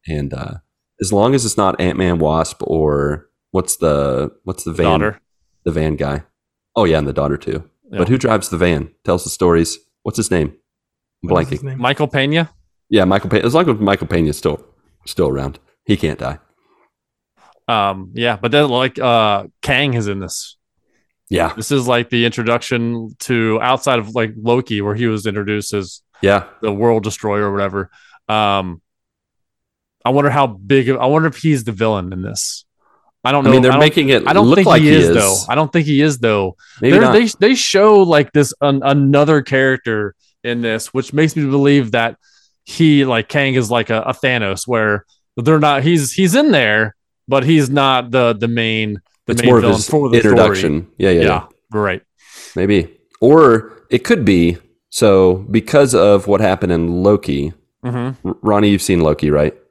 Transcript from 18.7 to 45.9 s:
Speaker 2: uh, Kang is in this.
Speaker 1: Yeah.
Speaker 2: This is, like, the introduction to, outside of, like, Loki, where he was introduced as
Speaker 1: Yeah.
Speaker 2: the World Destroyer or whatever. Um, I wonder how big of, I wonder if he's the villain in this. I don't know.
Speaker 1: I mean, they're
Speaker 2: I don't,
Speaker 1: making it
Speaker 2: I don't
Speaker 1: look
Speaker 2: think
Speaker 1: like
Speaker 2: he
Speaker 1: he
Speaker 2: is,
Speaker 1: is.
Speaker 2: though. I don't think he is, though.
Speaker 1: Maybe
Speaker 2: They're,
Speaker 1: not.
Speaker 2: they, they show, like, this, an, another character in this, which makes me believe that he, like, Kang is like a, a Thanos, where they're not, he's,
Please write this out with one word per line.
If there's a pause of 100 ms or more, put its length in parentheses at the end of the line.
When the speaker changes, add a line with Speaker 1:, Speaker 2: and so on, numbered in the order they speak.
Speaker 2:
uh, (160)
Kang
is
in
this. (720)
Speaker 1:
Yeah.
Speaker 2:
This
is,
like,
the
introduction
to,
outside
of,
like,
Loki,
where
he
was
introduced
as (200)
Speaker 1:
Yeah. (160)
Speaker 2:
the
World
Destroyer
or
whatever. (360)
Um, (1200)
I
wonder
how
big
of,
I
wonder
if
he's
the
villain
in
this. (580)
I
don't
know.
Speaker 1:
I
mean,
they're
Speaker 2:
I
don't,
Speaker 1:
making
it
Speaker 2:
I
don't
Speaker 1:
look
Speaker 2:
think
Speaker 1:
like
Speaker 2:
he
Speaker 1:
he
Speaker 2:
is,
Speaker 1:
is.
Speaker 2:
though. (140)
I
don't
think
he
is,
though. (260)
Speaker 1:
Maybe
Speaker 2:
They're,
Speaker 1:
not.
Speaker 2:
they, (120)
they
show,
like,
this, (100)
an,
another
character (280)
in
this,
which
makes
me
believe
that (460)
he,
like,
Kang
is
like
a,
a
Thanos,
where (320)
they're
not,
he's,